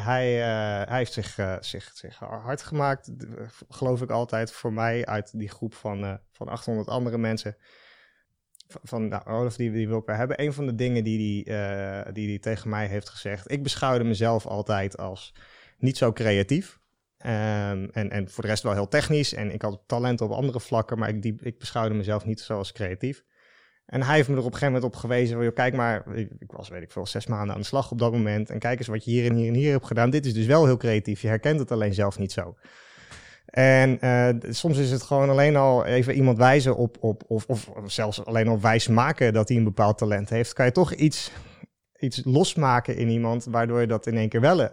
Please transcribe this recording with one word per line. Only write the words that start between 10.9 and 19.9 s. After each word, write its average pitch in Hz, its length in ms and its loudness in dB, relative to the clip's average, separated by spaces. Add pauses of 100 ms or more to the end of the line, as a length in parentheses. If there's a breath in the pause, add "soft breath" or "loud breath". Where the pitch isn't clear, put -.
die, 110 140 0
die, 104 260 -2 (120)
eh, 98 580 -6
die, 107 140 -6
die 104 120 -6
tegen 110 300 -6
mij 107 180 -4
heeft 101 220 -6
gezegd, - 420 -10
ik 143 120 -4
beschouwde 131 400 0
mezelf 113 420 0
altijd 101 520 -4
als 95 360 -12 (440 soft breath)
niet 131 200 0
zo 120 160 4
creatief. 110 640 2 (380)
Ehm, 104 760 -2
en, 101 200 -4
en 101 180 -4
voor - 140 -8
de 104 60 -2
rest 107 140 -2
wel 107 100 0
heel 101 140 -2
technisch. 147 460 0
En 101 200 -6
ik 107 80 -8
had 101 240 -6
talent 120 360 -2